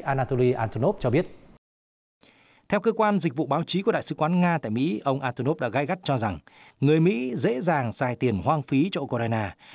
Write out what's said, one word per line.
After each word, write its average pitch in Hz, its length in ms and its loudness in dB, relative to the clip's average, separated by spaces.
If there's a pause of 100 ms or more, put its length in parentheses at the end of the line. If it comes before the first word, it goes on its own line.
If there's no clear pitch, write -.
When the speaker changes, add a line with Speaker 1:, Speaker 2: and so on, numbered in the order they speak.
Speaker 1:
Anatoly 127 460 2
Antonov 117 480 -2
cho 127 100 0
biết. 151 300 0 (1300)
Speaker 2:
Theo 202 100 2
cơ 220 120 2
quan 214 280 2
dịch 143 160 -2
vụ - 100 -2
báo 156 180 0
chí 175 180 -2
của 220 100 2
Đại 160 100 0
sứ - 140 -4
quán 170 260 2
Nga 175 160 4
tại 113 120 -6
Mỹ, 139 340 -2
ông 135 160 0
Antonov 135 420 -4
đã 123 80 -2
gay 135 160 0
gắt 185 180 -4
cho 139 140 0
rằng 104 220 -2 (420)
người 151 180 6
Mỹ 226 360 2
dễ 226 260 0
dàng 143 320 0
xài 123 220 -2
tiền 110 280 0
hoang 147 180 0
phí 143 300 2
cho 160 100 -6
Ukraine. 113 540 -2 (200)